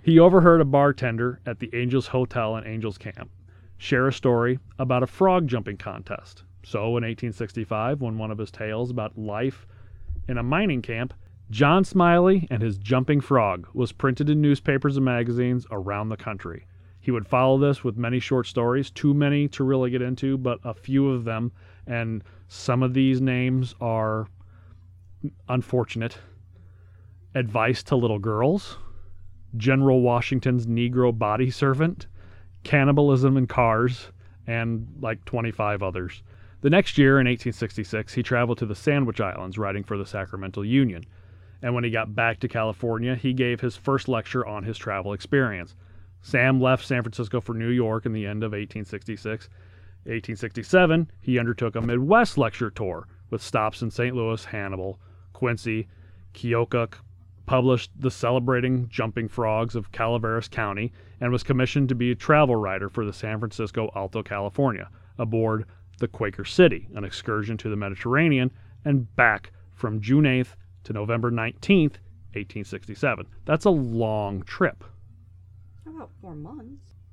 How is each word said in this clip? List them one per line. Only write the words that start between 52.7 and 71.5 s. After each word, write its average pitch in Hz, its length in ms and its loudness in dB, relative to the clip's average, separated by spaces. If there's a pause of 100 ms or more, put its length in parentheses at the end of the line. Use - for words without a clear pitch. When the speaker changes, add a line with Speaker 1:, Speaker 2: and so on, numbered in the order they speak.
Speaker 1:
with - 100 -4
stops 110 400 -2
in 117 80 -2
Saint 123 260 -2
Louis, 113 300 -4
Hannibal, 95 540 -8 (340)
Quincy, 113 540 -4 (460)
Keokuk, 117 600 -2 (520)
published 127 520 2
The 131 120 -2
Celebrating 123 760 0
Jumping 113 400 -4
Frogs 113 480 -2
of 110 160 -8
Calaveras 113 560 -2
County, 104 440 -4 (300)
and 123 100 0
was 123 120 0
commissioned 127 460 0
to 127 60 0
be 120 160 0
a 120 40 -2
travel 147 400 4
writer 98 340 -2
for 110 160 -4
the 101 80 -6
San 107 260 -8
Francisco 110 560 -6
Alto 98 260 -6
California 101 680 -4 (280)
aboard 110 480 -2 (340)
the - 80 -2
Quaker 101 380 -6
City, 156 480 4
an 104 100 -8
excursion 107 540 -6
to 110 120 -8
the 107 60 -4
Mediterranean, 127 760 0 (320)
and 139 320 -2
back 113 360 2 (220)
from 110 280 -6
June 135 240 4
eighth 127 300 0 (280)
to - 100 -10
November 113 380 -2
nineteenth, 139 680 2 (380)